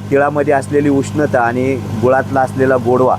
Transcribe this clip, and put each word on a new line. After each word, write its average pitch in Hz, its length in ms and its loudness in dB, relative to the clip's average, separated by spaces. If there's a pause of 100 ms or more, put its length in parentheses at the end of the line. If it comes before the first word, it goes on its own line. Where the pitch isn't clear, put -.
(100)
तिळामध्ये 143 440 0
असलेली 143 340 0
उष्णता 139 520 0
आणि 123 400 -2 (220)
गुळातला 131 380 2
असलेला 131 360 0
गोडवा, 123 420 2